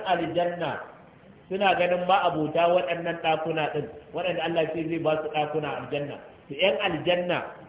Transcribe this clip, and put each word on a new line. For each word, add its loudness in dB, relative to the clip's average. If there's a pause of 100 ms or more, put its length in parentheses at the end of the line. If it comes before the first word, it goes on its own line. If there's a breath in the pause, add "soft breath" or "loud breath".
aljanna -2 (640)
suna 2
ganin 2
ma'abuta 4
waɗannan 2
ɗakuna 0
ɗin, -2 (220)
waɗanda -4
Allah 0
sai -4
zai -2
ba 0
su -4
ɗakuna -2
a -4
aljanna. -6 (260)
To, -14
yan 4
aljanna 0 (300)